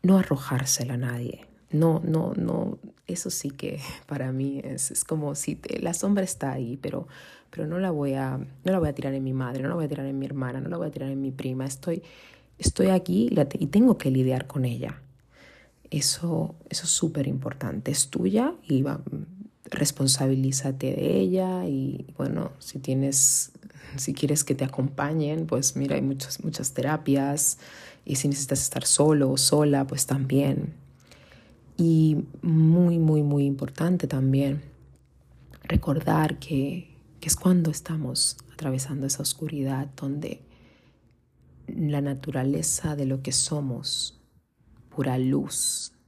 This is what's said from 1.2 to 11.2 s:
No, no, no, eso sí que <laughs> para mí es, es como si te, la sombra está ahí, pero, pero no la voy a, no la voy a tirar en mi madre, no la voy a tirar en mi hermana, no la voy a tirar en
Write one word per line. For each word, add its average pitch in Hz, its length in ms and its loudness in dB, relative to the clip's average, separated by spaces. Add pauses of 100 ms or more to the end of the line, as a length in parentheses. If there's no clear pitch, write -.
No, 160 340 4
no, 160 300 0
no, - 440 -2 (280)
eso - 240 -6
sí - 200 -6
que 135 300 -8 (140)
<laughs> - 120 -20
para 131 260 -4
mí 139 320 -2
es, 131 260 -6
es - 140 -4
como 147 300 -4
si - 220 -6
te, - 240 -8
la 170 140 -2
sombra 196 300 2
está 139 280 -4
ahí, 131 280 -6
pero, - 260 -6 (440)
pero - 160 -6
no 165 120 -4
la 190 120 0
voy 143 240 0
a, 135 240 -2
no - 340 -4
la 190 60 4
voy 160 100 2
a 143 60 -2
tirar 139 200 -4
en 135 100 -4
mi 131 80 -2
madre, 131 300 -4
no 135 60 -2
la 156 60 -2
voy 165 100 -2
a 147 40 -4
tirar 135 180 -4
en 135 120 -4
mi 135 80 -4
hermana, 131 340 -4
no 135 80 -6
la 170 80 -6
voy 160 120 -4
a - 20 -6
tirar 135 200 -6
en 135 100 -4